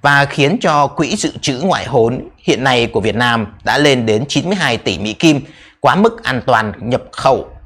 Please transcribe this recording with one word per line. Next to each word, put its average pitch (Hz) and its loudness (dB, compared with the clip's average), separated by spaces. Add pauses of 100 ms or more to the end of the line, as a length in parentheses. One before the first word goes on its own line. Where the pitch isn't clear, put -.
và 143 4
khiến 147 0
cho 147 2
quỹ 208 -4
dự - -4 (100)
trữ 131 -4
ngoại 139 0
hối 120 2 (200)
hiện 127 -2
nay 123 2
của 110 -4
Việt 104 -2
Nam 117 0 (100)
đã 113 0
lên 139 2
đến 113 0
chín 147 -2
mươi 190 -2
hai 139 -2
tỷ 98 -4
Mỹ 107 -4
Kim, 117 2 (380)
quá 131 2
mức 226 2
an 127 -2
toàn 110 2
nhập 120 -4
khẩu 120 -2 (180)